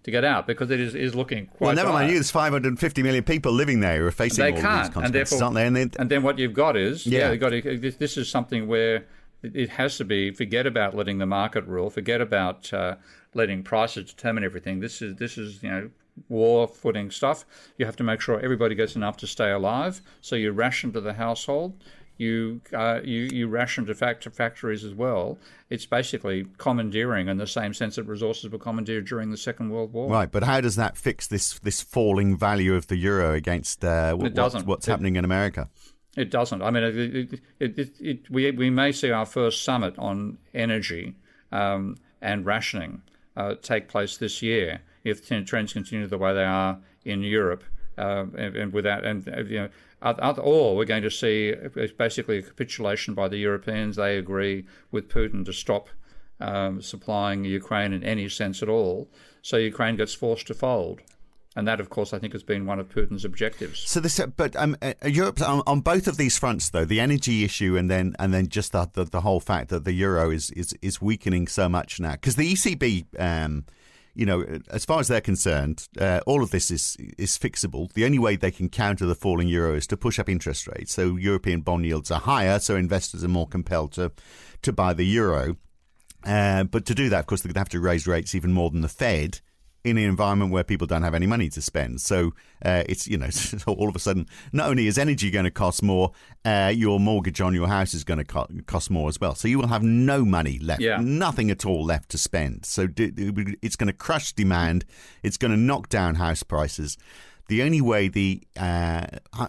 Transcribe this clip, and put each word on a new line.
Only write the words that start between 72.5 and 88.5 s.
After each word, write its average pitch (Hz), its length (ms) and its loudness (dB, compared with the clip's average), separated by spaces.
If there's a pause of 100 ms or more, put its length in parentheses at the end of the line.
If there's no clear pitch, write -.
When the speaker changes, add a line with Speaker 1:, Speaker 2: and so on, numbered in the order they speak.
Speaker 2:
C 190 180 0
B, 110 300 0 (140)
um, 80 480 -2 (480)
you 113 120 -2
know, 90 180 2 (260)
as - 160 -6
far 160 140 2
as 131 80 0
they're 113 140 4
concerned, 78 640 0 (120)
uh, 92 260 4
all 139 160 4
of 104 100 -2
this 95 180 0
is, - 260 -2 (220)
is - 200 -2
fixable. 87 540 -4
The 110 140 2
only 139 120 4
way 110 180 4
they 92 140 0
can 92 200 -2
counter 104 360 0
the 87 80 2
falling 87 340 2
euro 85 260 2
is 76 140 -2
to 104 80 -2
push - 220 -2
up 104 120 -2
interest 82 360 -4
rates. - 260 -10
So 90 240 2
European 92 440 0
bond 87 240 0
yields 78 260 -2
are 80 100 0
higher, 101 400 4
so 101 160 0
investors 90 480 0
are 87 40 0
more 87 180 2
compelled 82 460 -2
to, 87 200 -4 (500)
to 123 100 0
buy 92 220 2
the 90 120 2
euro. 87 500 2 (680)
Uh, 101 400 4
but 98 220 0
to 113 80 0
do 135 160 4
that, 95 100 4
of 76 60 -4
course, 101 160 0
they're 90 100 -6
gonna 95 80 0
have 98 100 0
to 90 100 -2
raise 85 260 2
rates 85 280 0
even 90 180 2